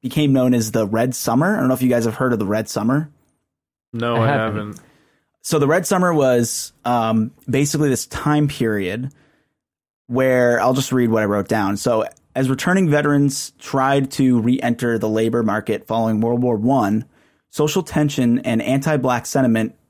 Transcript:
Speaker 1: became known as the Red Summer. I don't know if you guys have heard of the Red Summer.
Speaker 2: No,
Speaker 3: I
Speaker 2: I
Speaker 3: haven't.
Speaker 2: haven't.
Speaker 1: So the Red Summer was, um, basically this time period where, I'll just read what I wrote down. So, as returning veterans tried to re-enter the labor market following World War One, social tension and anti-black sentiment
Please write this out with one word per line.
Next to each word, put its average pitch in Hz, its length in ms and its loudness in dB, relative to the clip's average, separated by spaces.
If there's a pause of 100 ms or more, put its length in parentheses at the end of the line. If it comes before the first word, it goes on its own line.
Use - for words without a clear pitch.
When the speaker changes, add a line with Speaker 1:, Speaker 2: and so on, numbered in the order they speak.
Speaker 1:
became 143 320 0
known 127 200 4
as 110 180 0
the 110 160 0
Red 117 280 0
Summer. 156 400 0
I - 40 -2
don't 131 100 0
know 131 60 2
if 127 60 -4
you 127 80 2
guys 120 160 2
have 110 100 -2
heard 127 180 0
of 104 60 -2
the 104 60 -2
Red 104 240 -2
Summer. 131 400 -2 (840)
Speaker 2:
No, 117 220 -4
Speaker 3:
I 117 80 2
Speaker 2:
I 113 40 2
Speaker 3:
haven't. 110 300 0
Speaker 2:
haven't. 104 220 -10 (600)
Speaker 1:
So - 180 -2
the 139 80 2
Red 175 200 2
Summer 180 260 2
was, 127 600 2 (120)
um, 113 460 0 (180)
basically 143 400 0
this 127 180 -2
time 147 400 0
period 110 640 -4 (960)
where, 123 540 2
I'll 127 120 2
just 135 180 -2
read 123 200 2
what 110 100 2
I 107 40 0
wrote 101 220 -2
down. 101 300 -2
So, 113 280 0 (300)
as 131 140 0
returning 180 400 0
veterans 143 680 0
tried 135 520 0
to 127 280 2
re-enter 120 580 0
the 107 120 -2
labor 113 340 0
market 104 440 -2
following 110 340 0
World 120 200 0
War 120 140 0
One, 110 500 0 (440)
social 151 340 -2
tension 135 560 0
and 113 220 -2
anti-black 135 640 0
sentiment 117 500 0 (140)